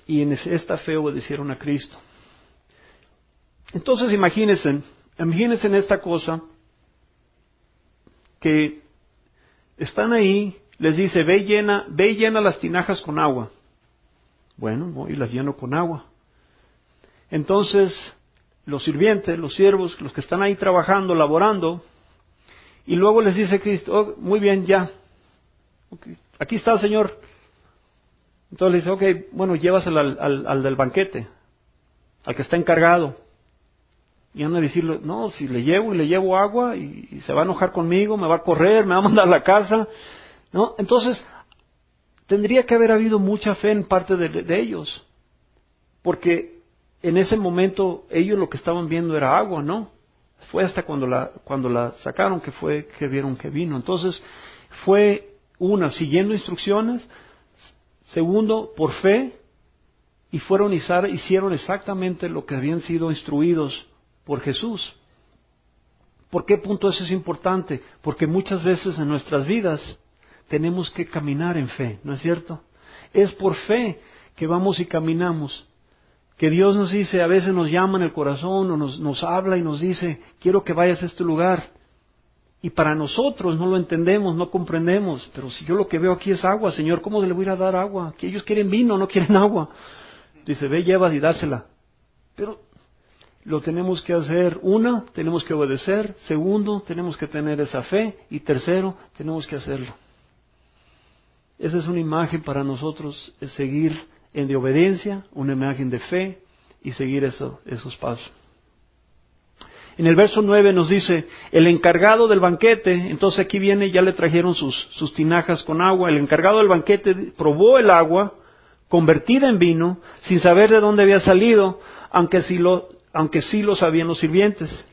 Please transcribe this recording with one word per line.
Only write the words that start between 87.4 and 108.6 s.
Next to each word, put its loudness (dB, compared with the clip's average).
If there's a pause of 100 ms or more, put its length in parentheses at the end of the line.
a -4
ir -4
a -2
dar -2
agua? -6
Que -8
ellos -8
quieren -2
vino, 2
no 0
quieren 2
agua". 2 (760)
Dice, -6
"Ve, 0
lleva 4
y 0
dásela". -2 (680)
Pero -10 (840)
lo -4
tenemos -4
que -6
hacer. 0
Una, 2
tenemos -4
que -6
obedecer. -2 (120)
Segundo, -2
tenemos -8
que -8
tener -4
esa -4
fe. -4 (120)
Y -10
tercero, -2 (200)
tenemos -8
que -10
hacerlo. -10 (1600)
Esa -4
es -6
una -4
imagen -4
para -6
nosotros, -10
es -14
seguir -2 (380)
en -4
de -2
obediencia, 0
una -4
imagen -4
de -4
fe -6 (400)
y -10
seguir -2
eso, -6
esos -12
pasos. -8 (1700)